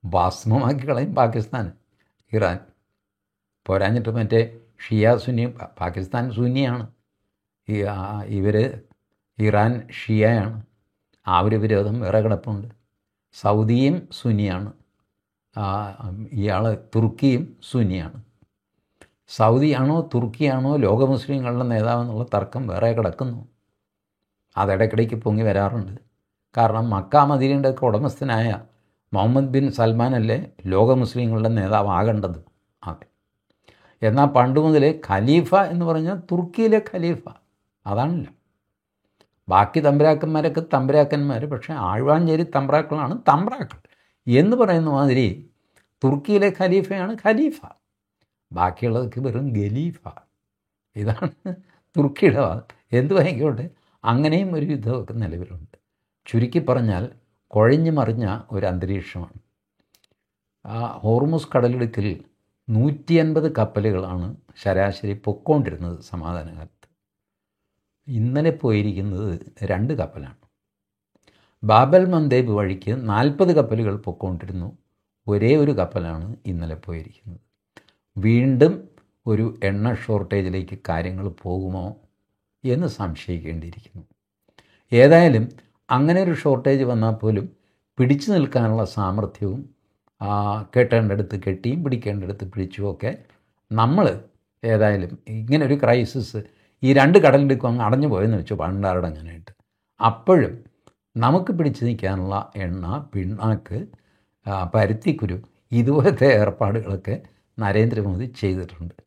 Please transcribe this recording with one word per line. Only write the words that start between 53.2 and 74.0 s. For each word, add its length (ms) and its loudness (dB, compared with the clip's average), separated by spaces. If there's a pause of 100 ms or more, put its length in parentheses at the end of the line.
ആയിക്കോട്ടെ, 500 -2 (340)
അങ്ങനെയും 500 0
ഒരു 120 -2
യുദ്ധമൊക്കെ 460 -4
നിലവിലുണ്ട്. 640 -10 (480)
ചുരുക്കി 320 0
പറഞ്ഞാൽ 500 0 (380)
കുഴഞ്ഞു 440 4
മറിഞ്ഞ 500 -2 (100)
ഒരു 160 -4
അന്തരീക്ഷമാണ്. 720 -6 (1300)
ആ 200 -6
ഹോർമുസ് 720 0
കടലിടുക്കിൽ 680 0 (460)
നൂറ്റിയൻപത് 840 2
കപ്പലുകളാണ് 840 -2 (260)
ശരാശരി 640 -2
പൊക്കോണ്ടിരുന്നത് 800 -2
സമാധാനകാലത്ത്. 840 -12 (1200)
ഇന്നലെ 420 0
പോയിരിക്കുന്നത് 880 -2 (220)
രണ്ട് 320 -2
കപ്പലാണ്. 460 -10 (1200)
ബാബൽ 400 6
മന്ദേബ് 460 2
വഴിക്ക് 580 -2
നാൽപത് 480 2
കപ്പലുകൾ 400 0
പൊക്കോണ്ടിരുന്നു. 840 -8 (500)